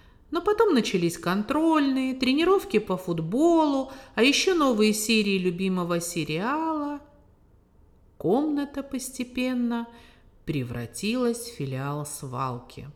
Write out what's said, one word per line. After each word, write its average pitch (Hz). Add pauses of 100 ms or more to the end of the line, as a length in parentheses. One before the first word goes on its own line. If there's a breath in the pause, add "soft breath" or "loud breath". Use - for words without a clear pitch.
(320 soft breath)
Но 339
потом 415
начались 175
контрольные, 269
тренировки 285
по 202
футболу, 269 (220 loud breath)
а -
ещё 277
новые 233
серии 208
любимого 180
сериала. 285 (1200)
Комната 285
постепенно 247 (580 loud breath)
превратилась 156
в -
филиал 139
свалки. 131